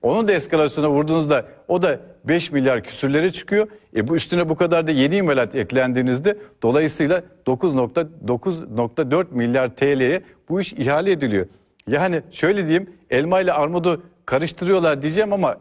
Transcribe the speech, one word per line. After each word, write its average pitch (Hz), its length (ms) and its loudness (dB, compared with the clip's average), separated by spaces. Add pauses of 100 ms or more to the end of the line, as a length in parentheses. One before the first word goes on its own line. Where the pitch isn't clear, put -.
Onun 202 260 2
da 202 60 4
eskalasyona 151 580 0
vurduğunuzda 151 540 0 (220)
o 180 140 0
da 156 180 0 (240)
beş 165 280 0
milyar 131 320 0
küsürlere 151 480 -2
çıkıyor. 208 360 -2 (280)
E, 113 120 0
bu 160 80 0
üstüne 170 340 -2
bu 160 60 0
kadar 165 320 2
da 160 40 0
yeni 143 240 2
imalat 139 400 0
eklendiğinizde 127 840 0 (260)
dolayısıyla 151 600 2 (220)
dokuz 131 300 0
nokta, 135 320 0 (200)
dokuz 160 440 -4
nokta 120 400 -2
dört 180 200 0
milyar 123 440 0
T 139 240 2
L'ye 143 220 2 (280)
bu 180 120 -2
iş - 120 -8
ihale 147 380 0
ediliyor. 117 340 0 (420)
Yani 156 340 0 (100)
şöyle 190 360 0
diyeyim, 196 220 0 (200)
elma 165 320 2
ile 180 120 0
armudu 165 500 0 (220)
karıştırıyorlar 170 760 0
diyeceğim 196 320 0
ama 165 280 0